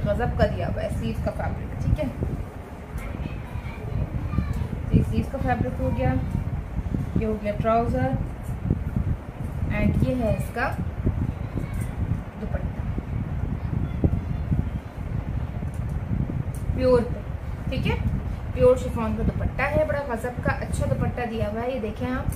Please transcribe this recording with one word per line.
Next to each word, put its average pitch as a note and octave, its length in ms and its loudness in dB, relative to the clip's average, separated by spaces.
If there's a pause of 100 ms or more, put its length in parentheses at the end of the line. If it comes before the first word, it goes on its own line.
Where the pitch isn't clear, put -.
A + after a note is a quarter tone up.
गजब A#3+ 320 2
का A3 80 6
दिया F3+ 220 2
हुआ - 140 -2
है - 180 -2
स्लीव्स A3 260 -2
का - 60 0
फैब्रिक, - 540 -4
ठीक - 140 4
है। C#4+ 100 0 (2750)
तो - 80 8
ये - 60 8
स्लीव्स A3 280 0
का C4+ 60 -2
फैब्रिक B3+ 440 2
हो C4 80 2
गया, B3+ 220 2 (1040)
ये A3 80 2
हो G#3+ 80 2
गया G#3 200 -2
ट्राउजर, A#3+ 640 2 (1500)
एंड G#3 320 6
ये B3+ 100 4
है A3+ 240 4
इसका A#3+ 300 0 (1700)
दुपट्टा - 440 -2 (4000)
प्योर B3+ 260 6
पे, - 200 -2 (500)
ठीक C4 140 0
है, A#4+ 100 2 (580)
प्योर B3+ 240 8
शिफॉन A3+ 400 0
का A3 60 0
दुपट्टा - 400 2
है, D4+ 240 4
बड़ा C#4 120 0
गजब B3 440 -4
का - 80 2
अच्छा - 340 0
दुपट्टा B3+ 400 0
दिया G#3+ 240 0
हुआ A3 120 -2
है। B3+ 120 -2
ये B3+ 60 -2
देखें G#3+ 280 -4
आप, B3+ 280 -2